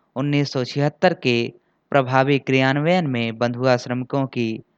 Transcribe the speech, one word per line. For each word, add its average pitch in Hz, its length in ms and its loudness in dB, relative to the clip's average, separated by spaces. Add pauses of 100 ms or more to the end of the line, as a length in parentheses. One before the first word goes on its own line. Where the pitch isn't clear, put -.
(160)
उन्नीस 143 380 -2
सौ 131 100 -2
छिहत्तर 147 500 0
के 123 240 0 (540)
प्रभावी 135 480 2
क्रियान्वयन 143 680 0
में 117 300 -4
बंधुआ 120 400 0
श्रमिकों 127 500 -4
की 113 360 -4 (140)